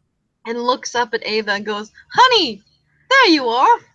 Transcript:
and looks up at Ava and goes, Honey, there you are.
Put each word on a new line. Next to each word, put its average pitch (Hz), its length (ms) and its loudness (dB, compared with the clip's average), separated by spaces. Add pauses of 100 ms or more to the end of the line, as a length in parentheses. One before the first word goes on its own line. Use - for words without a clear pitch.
(460)
and 240 160 -8
looks 240 340 -4
up 240 180 -4
at 226 120 -6
Ava 214 260 -4
and 202 140 -6
goes, 208 260 -8 (200)
Honey, 415 500 2 (480)
there 523 200 4
you 285 200 2
are. 294 300 2 (160)